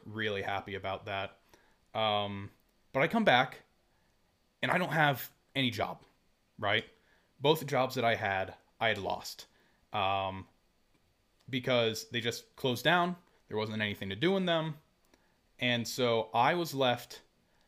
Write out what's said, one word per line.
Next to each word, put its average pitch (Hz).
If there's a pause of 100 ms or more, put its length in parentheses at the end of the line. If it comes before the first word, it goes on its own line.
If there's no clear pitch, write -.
really 104
happy 98
about 95
that. 98 (560)
Um, 104 (440)
but 135
I 170
come 220
back 131 (1040)
and 127
I 180
don't 175
have 147 (260)
any 131
job, 98 (560)
right? 107 (560)
Both 151
jobs 127
that 123
I 113
had, 95 (240)
I 117
had 104
lost, 95 (480)
um, 95 (1000)
because 120
they 120
just -
closed 123
down. 175 (340)
There 107
wasn't 107
anything 101
to 98
do 170
in 185
them. 160 (840)
And 120
so 117
I 131
was 165
left 127 (460)